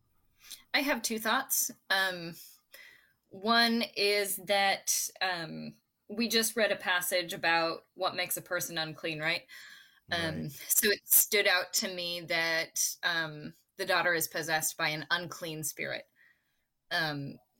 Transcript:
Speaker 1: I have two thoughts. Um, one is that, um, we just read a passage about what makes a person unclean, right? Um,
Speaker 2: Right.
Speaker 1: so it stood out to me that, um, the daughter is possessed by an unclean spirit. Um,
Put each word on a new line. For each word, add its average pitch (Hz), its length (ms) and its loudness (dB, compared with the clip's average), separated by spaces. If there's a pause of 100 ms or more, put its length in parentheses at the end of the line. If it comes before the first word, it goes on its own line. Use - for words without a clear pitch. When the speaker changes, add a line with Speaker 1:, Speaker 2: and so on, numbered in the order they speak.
(720)
Speaker 1:
I 277 80 2
have 269 200 0
two 220 180 -2
thoughts. 233 520 0 (180)
Um, 180 460 0 (920)
one 226 540 4 (120)
is 202 420 0 (100)
that, 196 460 2 (280)
um, 160 540 -6 (340)
we 220 180 -2
just 220 280 0
read 208 160 2
a 196 40 0
passage 180 580 0
about 165 460 0 (160)
what 180 200 -2
makes 180 220 -2
a 165 40 -8
person 175 360 -4
unclean, 156 420 -4
right? 165 240 -2 (680)
Um, 160 320 -2
Speaker 2:
Right. 151 80 -8 (160)
Speaker 1:
so - 240 4
it - 160 -2
stood - 400 6
out 185 280 2
to 214 180 2
me 175 280 -6
that, 165 580 0 (240)
um, 160 500 -2 (240)
the 190 80 -2
daughter 175 280 4
is 160 140 0
possessed 156 500 -2
by 160 120 2
an 156 220 -6
unclean 165 520 -4
spirit. 139 440 -6 (840)
Um, 151 480 -4 (200)